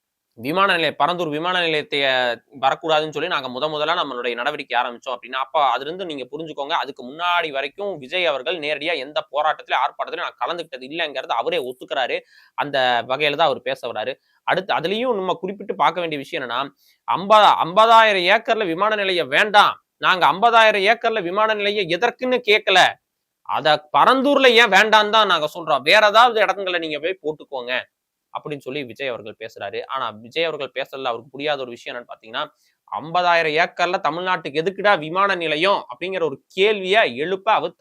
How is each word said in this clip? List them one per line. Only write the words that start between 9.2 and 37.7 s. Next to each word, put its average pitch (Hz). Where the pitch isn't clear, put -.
போராட்டத்திலும் 151
ஆர்ப்பாட்டத்திலும் 143
நான் -
கலந்துக்கிட்டது 143
இல்லைங்கிறது 143
அவரே 151
ஒத்துக்கிறாரு. 131
அந்த 127
வகையில 143
தான் 160
அவர் 127
பேச 127
வராரு. 110
அடுத்து 156
அதுலயும் 214
நம்ம 185
குறிப்பிட்டு 196
பார்க்க 165
வேண்டிய 160
விஷயம் 139
என்னன்னா, 123
ஐம்ப-, 190
ஐம்பதாயிரம் 214
ஏக்கர்ல 220
விமான 190
நிலையம் 190
வேண்டாம், 185
நாங்க 165
ஐம்பதாயிரம் 214
ஏக்கர்ல 226
விமான 208
நிலையம் 202
எதற்குன்னு 254
கேட்கல, 202
அத 147
பரந்தூர்ல 262
ஏன் 233
வேண்டான்னு 214
தான் 214
நாங்க 160
சொல்றோம், 156
வேற 196
ஏதாவது 220
இடங்களை 185
நீங்க 156
போய் 175
போட்டுக்கோங்க 131
அப்படின்னு 151
சொல்லி 135
விஜய் 127
அவர்கள் 107
பேசுறாரு. 110
ஆனா 127
விஜய் 113
அவர்கள் 147
பேசுறதுல 135
அவருக்கு 120
புரியாத 143
ஒரு 123
விஷயம் 123
என்னன்னு 120
பாத்தீங்கன்னா, 120
ஐம்பதாயிரம் 165
ஏக்கர்ல 180
தமிழ்நாட்டுக்கு 160
எதுக்குடா 196
விமான 185
நிலையம் 170
அப்படிங்கிற 175
ஒரு 143
கேள்வியை 190
எழுப்ப 190
அவர் 170